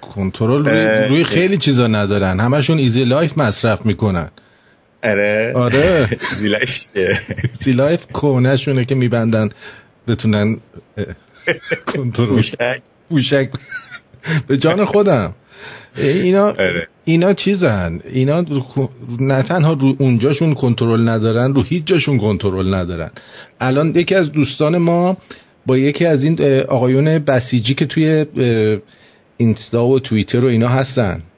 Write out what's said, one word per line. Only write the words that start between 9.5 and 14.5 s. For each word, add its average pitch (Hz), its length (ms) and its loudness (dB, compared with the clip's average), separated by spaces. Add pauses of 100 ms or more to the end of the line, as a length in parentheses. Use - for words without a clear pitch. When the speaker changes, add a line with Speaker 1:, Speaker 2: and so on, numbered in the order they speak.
Speaker 1:
بتونن، 110 480 0 (400)
اه، 104 80 -6 (840)
Speaker 2:
<laughs> - 80 -8
Speaker 1:
کنترل. 120 320 -2
Speaker 2:
پوشک. 120 560 -2 (260)
Speaker 1:
پوشک. 139 400 0 (960)
به 143 100 0